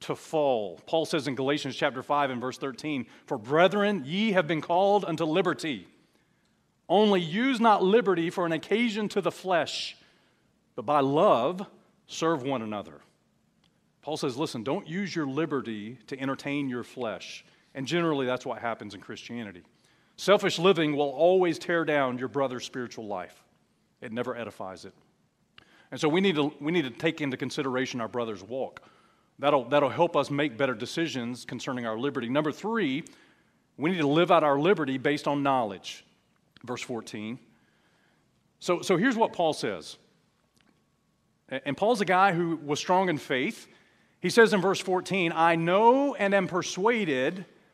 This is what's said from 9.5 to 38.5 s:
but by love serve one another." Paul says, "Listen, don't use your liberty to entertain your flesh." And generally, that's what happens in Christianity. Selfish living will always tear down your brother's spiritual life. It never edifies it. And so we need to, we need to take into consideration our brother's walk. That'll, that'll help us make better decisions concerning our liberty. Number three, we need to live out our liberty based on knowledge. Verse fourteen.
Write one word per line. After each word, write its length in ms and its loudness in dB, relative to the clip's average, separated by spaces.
but 120 -10
by 140 4
love 640 2
serve 340 -2
one 200 -4
another." 380 -10
Paul 140 -6
says, 220 -4
"Listen, 260 -4
don't 240 -4
use 260 -6
your 120 -2
liberty 800 -4
to 120 -10
entertain 520 -2
your 120 -4
flesh." 640 -6
And 120 -6
generally, 380 2
that's 220 -2
what 120 -6
happens 360 -6
in 80 -16
Christianity. 600 -12
Selfish 420 4
living 380 4
will 140 2
always 480 4
tear 260 0
down 320 2
your 120 -6
brother's 360 -2
spiritual 420 -10
life. 380 -10
It 100 -14
never 240 -4
edifies 520 -12
it. 80 -20
And 100 -12
so 80 2
we 140 4
need 140 4
to, 240 2
we 120 -2
need 120 2
to 60 -6
take 300 -4
into 160 -2
consideration 640 -4
our 80 -6
brother's 340 -6
walk. 400 -10
That'll, 260 4
that'll 260 4
help 260 2
us 140 2
make 260 -2
better 180 0
decisions 720 -6
concerning 400 -6
our 140 -4
liberty. 300 -4
Number 240 0
three, 520 -2
we 140 0
need 80 -2
to 100 2
live 220 4
out 140 6
our 140 4
liberty 380 2
based 320 -2
on 140 0
knowledge. 640 -2
Verse 180 -8
fourteen. 560 -8